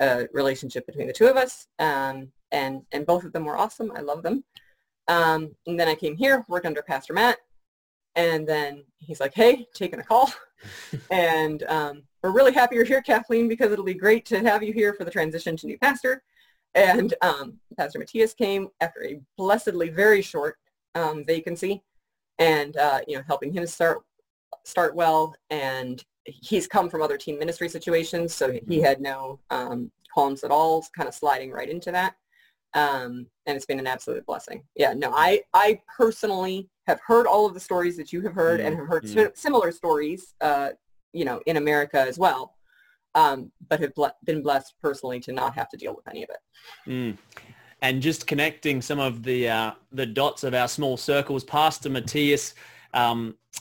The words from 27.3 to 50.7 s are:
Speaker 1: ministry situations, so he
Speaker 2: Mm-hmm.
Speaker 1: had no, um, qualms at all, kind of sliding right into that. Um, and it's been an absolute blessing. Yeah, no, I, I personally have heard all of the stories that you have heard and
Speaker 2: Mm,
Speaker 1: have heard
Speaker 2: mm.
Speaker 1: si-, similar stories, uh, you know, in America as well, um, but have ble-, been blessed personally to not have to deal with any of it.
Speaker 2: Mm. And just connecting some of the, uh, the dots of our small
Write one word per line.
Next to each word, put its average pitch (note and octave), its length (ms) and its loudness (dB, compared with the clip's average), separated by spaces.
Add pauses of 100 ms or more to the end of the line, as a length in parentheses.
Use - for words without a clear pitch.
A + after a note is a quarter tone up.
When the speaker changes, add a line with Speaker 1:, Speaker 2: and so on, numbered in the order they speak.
Speaker 1:
ministry E3 300 -6
situations, E3 680 -2
so C3 160 0
he B2 100 -6
Speaker 2:
Mm-hmm. D#3+ 240 2
Speaker 1:
had C#3 160 4
no, C3+ 400 -10 (100)
um, B2 400 -6 (220)
qualms C#3 300 0
at C#3+ 80 -6
all, D#3+ 340 2 (120)
kind E3 120 -6
of - 60 -10
sliding C3 380 -2
right - 160 -8
into F3 240 -8
that. F3+ 240 -2 (580)
Um, B2+ 520 -2 (200)
and D3 100 -2
it's C3 100 -10
been C#3 120 -4
an C3 80 -6
absolute C3 400 -6
blessing. - 360 -10 (120)
Yeah, C3+ 180 2
no, C3 220 -4
I, G#3 280 4 (120)
I G#3 260 4 (160)
personally G3 720 -2 (180)
have - 140 0
heard A#3 260 4
all G#3 200 4
of F#3 80 -6
the F#3 60 -14
stories F3 360 -2
that D3+ 160 -12
you F3 100 -6
have F#3+ 120 -6
heard E3+ 260 2
and D#3 160 -2
Speaker 2:
Mm, - 40 -8
Speaker 1:
have C#3+ 80 -10
heard D#3+ 160 0
Speaker 2:
mm. - 40 -12 (200)
Speaker 1:
si-, - 60 -10
similar A3+ 380 0
stories, D#3 680 -4
uh, C#3+ 300 0 (420)
you E3+ 120 -4
know, B2+ 220 -4
in D#3+ 100 0
America D3 440 2
as C3 180 -2
well, D#3 360 0 (600)
um, - 360 4 (180)
but D#3 120 0
have C#3+ 140 -4
ble-, D3 180 0 (120)
been D#3 180 -2
blessed C#3 400 -2
personally C3 380 -6
to B2+ 120 -12
not B2+ 220 -4
have - 160 -6
to - 60 -18
deal - 200 -10
with - 120 -20
any - 140 -14
of - 80 -14
it. - 600 -20
Speaker 2:
Mm. B2 260 -6 (640)
And C3 200 0
just D#3 240 -2
connecting D3 560 -2
some C#3+ 180 -4
of A#2+ 220 -4
the, B2 260 -2
uh, A2 240 -2 (200)
the C3 140 -6
dots C3+ 380 -2
of C3 100 -4
our B2 140 0
small C3+ 280 -4